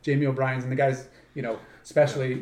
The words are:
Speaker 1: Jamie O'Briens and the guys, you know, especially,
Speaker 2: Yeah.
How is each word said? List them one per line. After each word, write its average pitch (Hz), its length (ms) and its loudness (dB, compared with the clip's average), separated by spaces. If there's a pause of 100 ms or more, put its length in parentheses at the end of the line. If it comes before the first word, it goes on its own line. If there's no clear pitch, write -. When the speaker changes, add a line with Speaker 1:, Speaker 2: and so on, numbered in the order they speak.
Speaker 1:
Jamie 143 240 2
O'Briens 131 380 0
and 131 80 -4
the 131 40 -2
guys, 135 320 0 (260)
you 139 80 -8
know, 113 160 -4 (260)
especially, 139 460 2
Speaker 2:
Yeah. 127 120 -4